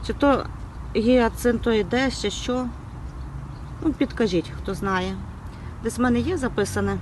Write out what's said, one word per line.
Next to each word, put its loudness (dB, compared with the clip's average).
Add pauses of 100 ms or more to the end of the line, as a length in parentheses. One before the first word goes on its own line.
Чи -4
то 4 (500)
гіацинтоїдес, 4
чи 0
що. -2 (1160)
Ну, 2
підкажіть, 0
хто -6
знає. 0 (680)
Десь -2
в 2
мене 4
є 2
записане. 0